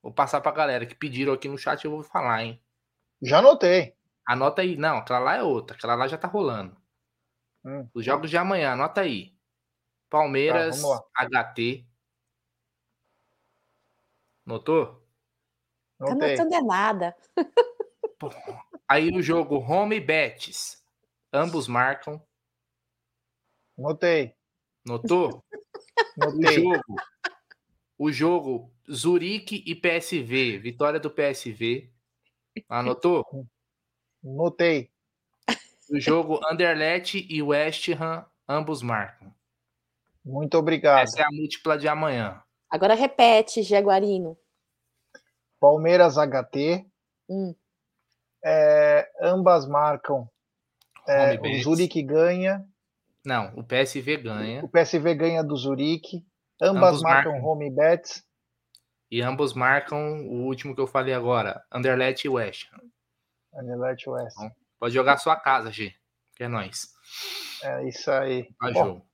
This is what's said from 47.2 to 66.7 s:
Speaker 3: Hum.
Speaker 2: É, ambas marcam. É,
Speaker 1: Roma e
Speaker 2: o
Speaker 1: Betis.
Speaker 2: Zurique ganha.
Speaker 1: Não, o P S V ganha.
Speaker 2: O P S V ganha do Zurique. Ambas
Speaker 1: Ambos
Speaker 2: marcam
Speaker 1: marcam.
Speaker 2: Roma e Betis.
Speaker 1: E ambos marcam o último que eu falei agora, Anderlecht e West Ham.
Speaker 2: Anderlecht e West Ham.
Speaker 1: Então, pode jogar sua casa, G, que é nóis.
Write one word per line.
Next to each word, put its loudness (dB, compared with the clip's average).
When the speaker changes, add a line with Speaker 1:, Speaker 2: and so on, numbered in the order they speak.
Speaker 3:
Hum. -6
Speaker 2:
É, 6
ambas 4
marcam. 0
É, 4
Speaker 1:
Roma 4
e -2
Speaker 2:
o -8
Speaker 1:
Betis. -4
Speaker 2:
Zurique 0
ganha. 0
Speaker 1:
Não, -4
o -12
P -4
S 0
V -2
ganha. -8
Speaker 2:
O -12
P 6
S 2
V 2
ganha 0
do -4
Zurique. -4
Ambas 6
Speaker 1:
Ambos 0
Speaker 2:
marcam 4
Speaker 1:
marcam. -6
Speaker 2:
Roma -2
e -6
Betis. 2
Speaker 1:
E -2
ambos -2
marcam 0
o -6
último -8
que -6
eu 0
falei 0
agora, -2
Anderlecht -2
e -2
West -4
Ham. -20
Speaker 2:
Anderlecht -8
e -10
West -10
Ham. -12
Speaker 1:
Então, -16
pode -4
jogar 4
sua 0
casa, 0
G, -10
que -12
é -8
nóis. -8